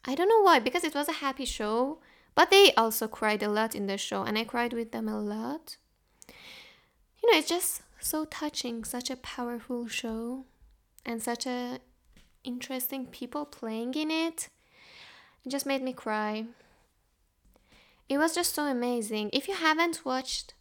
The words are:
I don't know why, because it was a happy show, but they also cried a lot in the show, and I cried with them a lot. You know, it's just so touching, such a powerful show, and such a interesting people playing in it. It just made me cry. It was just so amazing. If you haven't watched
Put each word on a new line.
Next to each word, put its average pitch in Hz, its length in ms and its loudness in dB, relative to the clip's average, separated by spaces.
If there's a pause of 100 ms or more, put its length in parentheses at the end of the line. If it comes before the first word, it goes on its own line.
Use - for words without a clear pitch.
I 262 100 -2
don't 349 140 2
know 440 140 8
why, 339 180 10
because 254 240 -2
it 311 100 -4
was 294 140 0
a - 160 -4
happy 269 200 -4
show, 240 540 -2 (380)
but 349 140 8
they 392 240 10
also 226 340 2
cried 214 340 0
a 208 80 0
lot 214 240 0
in 202 140 -4
the 196 100 -2
show, 196 240 -4
and 214 160 0
I 226 60 0
cried 240 280 -2
with 233 200 -6
them 226 160 -4
a 214 120 -4
lot. 220 560 -6 (1400)
You 466 120 8
know, 330 60 8
it's 311 100 0
just - 340 -2 (160)
so 311 260 -4
touching, 254 600 -6
such 247 260 -6
a 262 60 -6
powerful 240 720 -8
show, 233 560 -6 (600)
and 233 160 -6
such 240 260 -4
a 247 340 -6 (640)
interesting 254 600 -6
people 254 380 -8
playing 233 500 -6
in 311 180 -2
it. 330 360 -2 (960)
It - 60 -10
just 277 160 -4
made 269 160 0
me 254 100 -4
cry. 214 540 -4 (1600)
It 269 100 0
was 330 160 4
just 339 200 0
so 302 100 -2
amazing. 240 680 -2
If - 160 0
you 392 60 -4
haven't 330 500 2
watched 262 560 -4